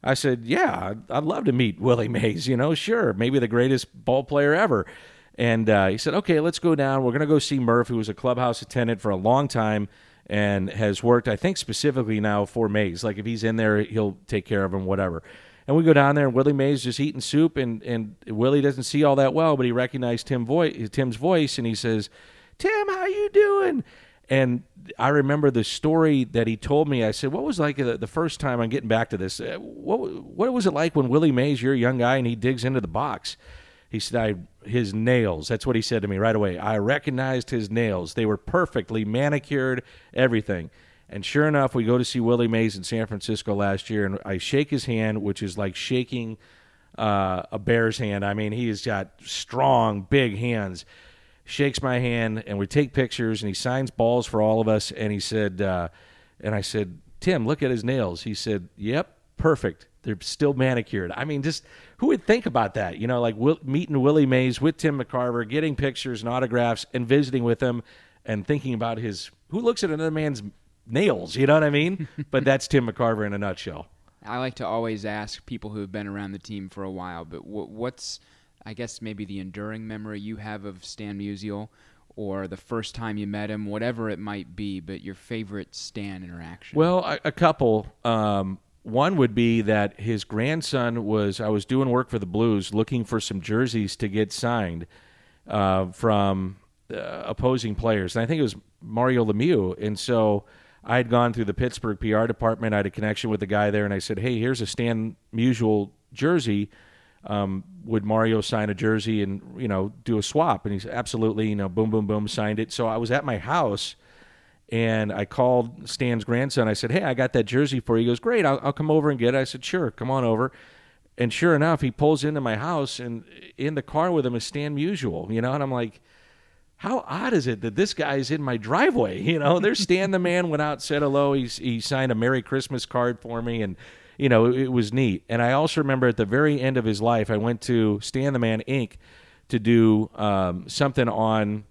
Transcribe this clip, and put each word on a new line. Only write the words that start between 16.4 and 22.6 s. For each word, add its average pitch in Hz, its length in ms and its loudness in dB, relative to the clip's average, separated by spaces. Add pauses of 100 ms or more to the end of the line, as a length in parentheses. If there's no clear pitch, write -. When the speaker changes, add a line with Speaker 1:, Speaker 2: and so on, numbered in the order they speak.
Speaker 1:
Mays 139 320 2
just 123 160 -4
eating 139 220 -2
soup, 160 340 2
and, 120 280 -2
and 113 320 -4 (120)
Willie 123 320 2
doesn't 135 240 0
see 147 220 2
all 139 100 6
that 135 180 4
well, 160 220 4
but 131 100 2
he 120 60 2
recognized 123 560 -2
Tim 123 180 -2
voi-, 135 460 0
Tim's 131 240 0
voice, 151 420 2
and 120 80 -4
he 113 100 0
says, 110 340 -2 (480)
"Tim, 415 320 0